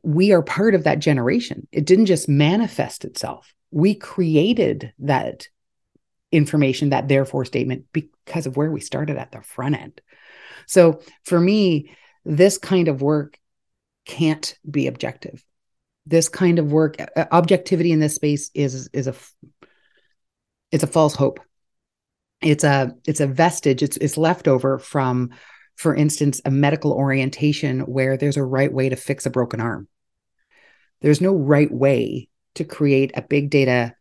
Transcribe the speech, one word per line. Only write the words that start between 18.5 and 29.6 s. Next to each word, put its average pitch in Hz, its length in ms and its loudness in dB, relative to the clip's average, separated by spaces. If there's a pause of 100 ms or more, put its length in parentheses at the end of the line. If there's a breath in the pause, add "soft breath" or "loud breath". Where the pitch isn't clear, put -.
is, 131 380 -4
is 135 140 -6
a 131 40 -4
f-, - 240 -18 (1400 soft breath)
it's 156 120 0
a 143 40 -2
false 151 260 2
hope. - 260 -2 (1000)
It's 151 240 2
a, 139 300 2 (120)
it's 151 140 -4
a 143 60 0
vestige. 139 560 0
It's, 143 160 -4
it's 151 180 -4
left 165 320 0
over 135 300 0
from, 127 520 -2 (460 loud breath)
for 160 180 0
instance, 147 500 0
a 143 60 -2
medical 143 420 0
orientation 139 880 -2
where 135 360 -2
there's 143 220 -2
a 143 40 0
right 131 300 0
way 131 160 0
to 127 80 -2
fix - 300 -8
a 127 40 -2
broken 120 300 -2